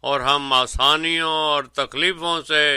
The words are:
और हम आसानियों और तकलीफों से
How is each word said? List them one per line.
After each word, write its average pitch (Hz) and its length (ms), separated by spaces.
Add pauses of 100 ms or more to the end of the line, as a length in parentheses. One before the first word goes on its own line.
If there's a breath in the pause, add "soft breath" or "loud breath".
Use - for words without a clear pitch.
और 135 180
हम 139 300
आसानियों 156 800
और 147 440
तकलीफों 165 680
से 151 220 (120)